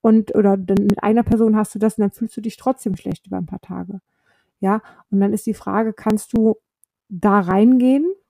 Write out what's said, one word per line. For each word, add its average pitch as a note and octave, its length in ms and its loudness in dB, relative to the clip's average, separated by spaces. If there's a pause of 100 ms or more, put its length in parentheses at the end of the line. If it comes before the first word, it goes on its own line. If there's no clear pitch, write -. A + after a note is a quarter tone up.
und, A3 340 2
oder G3 220 4
dann G3 300 0
mit G3+ 160 0
einer A3+ 200 2
Person A3+ 320 2
hast G#3+ 180 -2
du G#3+ 60 -10
das G#3+ 180 0
und G#3+ 40 -2
dann G3+ 100 0
fühlst - 240 -10
du A3 60 -10
dich G#3+ 160 -10
trotzdem G#3 400 -4
schlecht - 300 -10
über F#3 100 -8
ein F#3 80 -6
paar - 160 -14
Tage. F3+ 400 -12 (580)
Ja, G3+ 220 -2 (280)
und G3 120 2
dann G3+ 100 2
ist G#3 140 -6
die A3 80 -4
Frage, G#3+ 400 -4
kannst A3 420 -4
du A3 220 2 (500)
da G3+ 320 0
reingehen B3 680 2 (220)